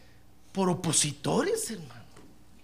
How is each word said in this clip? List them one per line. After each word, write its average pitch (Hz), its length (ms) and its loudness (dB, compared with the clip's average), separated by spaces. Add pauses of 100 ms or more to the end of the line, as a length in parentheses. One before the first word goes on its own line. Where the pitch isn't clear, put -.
(520)
Por 190 180 4
opositores, 180 1000 0
hermano. 165 340 -12 (600)